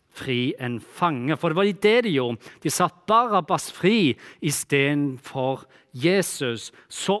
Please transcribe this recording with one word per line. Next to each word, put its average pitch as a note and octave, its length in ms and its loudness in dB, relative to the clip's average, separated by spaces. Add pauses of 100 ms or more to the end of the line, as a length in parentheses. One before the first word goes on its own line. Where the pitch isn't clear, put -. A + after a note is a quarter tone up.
(160)
fri B2+ 380 -2 (100)
en A#2+ 160 -4
fange. D3 600 -2
For E3+ 120 0
det E3 80 0
var G3+ 120 2 (160)
det A3+ 100 4 (100)
de E3 80 0
gjorde. A#2+ 380 -4 (100)
De D3+ 80 -2
satt - 380 -2
Barabbas G#3 680 2
fri F#3 400 4
i - 380 -6
stedet C#3+ 720 0
for C3 400 -4 (260)
Jesus. C#3 800 0 (160)
Så - 320 -2